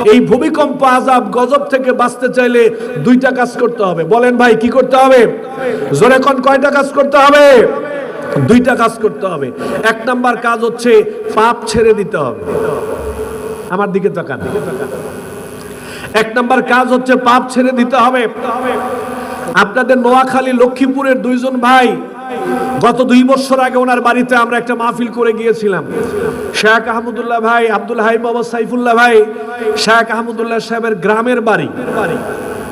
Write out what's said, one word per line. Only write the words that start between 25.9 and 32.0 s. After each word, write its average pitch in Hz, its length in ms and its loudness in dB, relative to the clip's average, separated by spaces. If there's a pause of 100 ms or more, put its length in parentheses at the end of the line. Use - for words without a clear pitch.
শেখ 226 340 2
আহমদুল্লাহ 233 520 -4
ভাই, 233 280 2
আব্দুল 208 320 -4
হাই 226 180 2
মোহাম্মদ 233 280 -4
সাইফুল্লাহ 233 480 -2
ভাই, 233 300 6 (520)
শেখ 226 340 2
আহমদুল্লাহ 226 480 -4
সাহেবের 226 360 -4
গ্রামের 220 460 0
বাড়ি। 190 280 0 (1040)